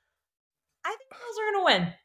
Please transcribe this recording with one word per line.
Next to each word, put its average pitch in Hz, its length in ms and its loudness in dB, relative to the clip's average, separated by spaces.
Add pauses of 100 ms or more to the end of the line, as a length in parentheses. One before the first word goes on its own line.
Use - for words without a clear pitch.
(840)
I 339 60 -4
think 453 100 -8 (100)
the - 60 -20
Bills 466 240 -12
are 427 140 0
gonna 392 120 2 (200)
win. 170 80 -4 (120)